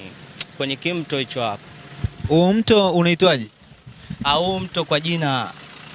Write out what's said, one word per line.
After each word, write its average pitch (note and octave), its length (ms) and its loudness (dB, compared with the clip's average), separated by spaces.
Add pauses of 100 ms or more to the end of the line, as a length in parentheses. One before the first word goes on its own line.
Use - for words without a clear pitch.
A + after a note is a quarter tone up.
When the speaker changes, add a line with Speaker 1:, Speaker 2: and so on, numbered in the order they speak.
(580)
Speaker 1:
kwenye C3+ 180 -4
kimto D#3 440 -4
hicho C3 220 -6
hapo. G#2 220 -4 (640)
Speaker 2:
Huo F3 260 4
mto G#3 380 4
unaitwaje? E3+ 560 4 (760)
Speaker 1:
Ah, C#3+ 100 2
huu F#3 260 0
mto F3+ 260 -4
kwa D3+ 140 0
jina, D3 520 -2 (440)